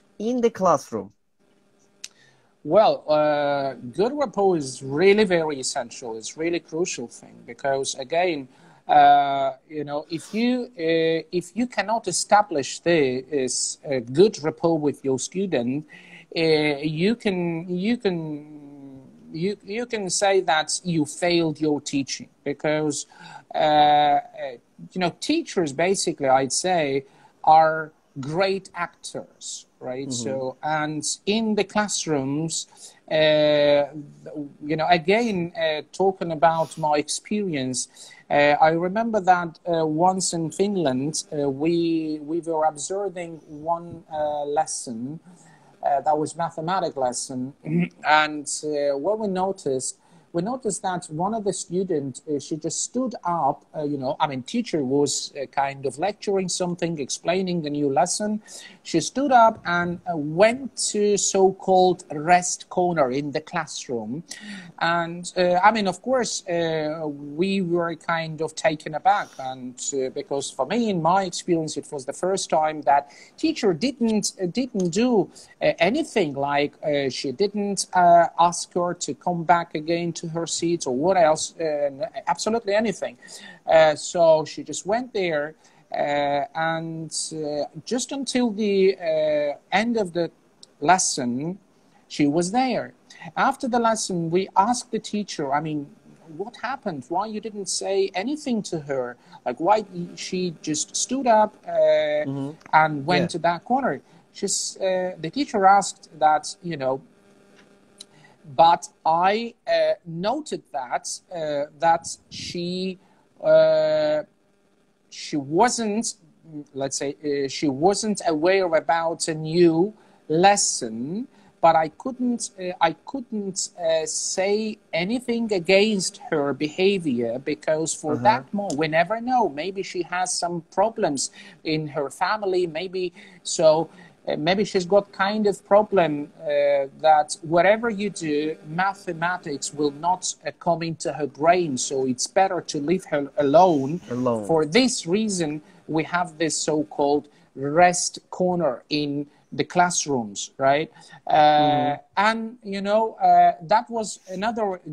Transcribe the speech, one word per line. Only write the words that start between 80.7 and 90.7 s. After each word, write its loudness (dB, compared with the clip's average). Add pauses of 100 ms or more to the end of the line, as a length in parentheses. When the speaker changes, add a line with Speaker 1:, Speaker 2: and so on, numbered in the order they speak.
Speaker 2:
or -2 (100)
what 4
else, 2
uh, -2
n-, -4 (200)
absolutely -2
anything. -2 (520)
Uh, 6
so 4
she -10
just -10
went -2
there, -2 (380)
uh, -6 (580)
and, -4 (200)
uh, -6 (200)
just -6
until -2
the, 2
uh, 0 (140)
end 0
of -2
the -2 (500)